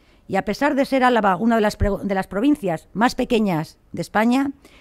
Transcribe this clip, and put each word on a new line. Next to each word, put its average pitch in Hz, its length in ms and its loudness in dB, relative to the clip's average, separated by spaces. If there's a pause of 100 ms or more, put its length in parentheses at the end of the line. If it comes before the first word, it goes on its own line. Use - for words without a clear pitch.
(260)
y 190 100 -4
a 190 80 -2
pesar 277 300 -2
de 262 120 2
ser 254 180 0
Álava 208 320 2
una 226 180 0
de 226 60 2
las 208 160 0
pre-, 202 140 0 (120)
de 196 140 -4
las 190 100 -4
provincias 196 680 -2
más 233 200 0
pequeñas 208 640 -2 (140)
de 175 100 -6
España, 240 480 0 (300)